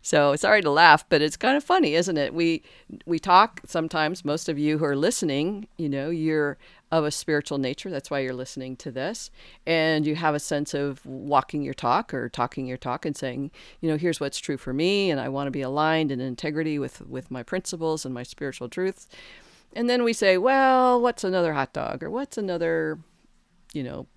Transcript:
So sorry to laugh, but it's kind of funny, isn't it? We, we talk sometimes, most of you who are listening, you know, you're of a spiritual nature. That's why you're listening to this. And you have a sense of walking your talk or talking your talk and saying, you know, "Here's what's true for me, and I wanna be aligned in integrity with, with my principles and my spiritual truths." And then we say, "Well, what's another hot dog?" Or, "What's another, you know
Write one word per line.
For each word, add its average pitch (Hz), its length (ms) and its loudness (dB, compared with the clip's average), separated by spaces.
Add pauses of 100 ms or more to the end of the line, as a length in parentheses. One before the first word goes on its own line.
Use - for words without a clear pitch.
So 143 340 4
sorry 208 260 4
to 151 80 0
laugh, 156 380 8
but 151 140 4
it's 151 140 0
kind 262 200 2
of 294 60 0
funny, 302 320 2
isn't 170 240 2
it? 143 160 0
We, 165 280 0 (440)
we 170 120 -2
talk 196 460 4
sometimes, 160 580 -2
most 151 280 -4
of 147 80 -2
you 151 180 2
who 156 80 0
are 143 120 0
listening, 170 720 0 (120)
you 160 100 -4
know, 139 220 -4
you're 156 480 0 (320)
of 160 140 2
a 151 60 -2
spiritual 147 460 -2
nature. 135 320 -4
That's 147 220 -8
why 143 80 -2
you're 131 160 -4
listening 131 440 -10
to - 120 -12
this. 139 400 -8 (360)
And 160 380 2
you 151 120 0
have 160 180 0
a 147 60 -2
sense 147 340 -4
of 143 320 -6
walking 135 560 -2
your 135 100 -6
talk 131 400 -2
or 120 160 -6
talking 127 380 -4
your 127 100 -8
talk 127 300 -8
and 147 100 -6
saying, 135 360 -8 (280)
you 165 80 -2
know, 156 80 0
"Here's 165 240 -2
what's 139 180 -4
true 139 200 -6
for 127 160 -6
me, 185 360 2
and 143 100 0
I 127 100 -6
wanna 139 200 -4
be 139 120 -6
aligned 151 500 2
in 127 80 -4
integrity 147 580 -4
with, 131 280 -8
with 131 240 -12
my 127 120 -8
principles 165 640 -4
and 131 80 -8
my 123 120 -10
spiritual 127 440 -10
truths." 185 400 -6 (640)
And 240 160 -2
then 247 160 2
we 233 80 2
say, 190 240 4
"Well, 254 640 6
what's 240 240 0
another 175 300 2
hot 135 180 -2
dog?" - 300 -6
Or, 156 80 -8
"What's 254 260 -8
another, 165 640 -2 (760)
you 147 100 -6
know - 240 -10 (100)